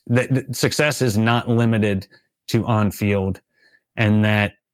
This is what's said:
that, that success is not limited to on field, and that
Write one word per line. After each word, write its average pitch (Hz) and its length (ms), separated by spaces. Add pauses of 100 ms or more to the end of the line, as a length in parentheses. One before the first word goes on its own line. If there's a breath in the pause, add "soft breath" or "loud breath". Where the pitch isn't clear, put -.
that, 120 260
that 127 240
success 147 460
is 107 160
not 117 300
limited 113 580 (400 soft breath)
to 110 200
on 107 240
field, 98 500 (560 soft breath)
and 107 280
that 104 300 (180)